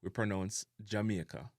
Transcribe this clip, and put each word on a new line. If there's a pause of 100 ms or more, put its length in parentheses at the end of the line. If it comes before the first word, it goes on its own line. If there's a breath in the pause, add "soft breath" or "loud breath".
we
pronounce (180)
Jamaica.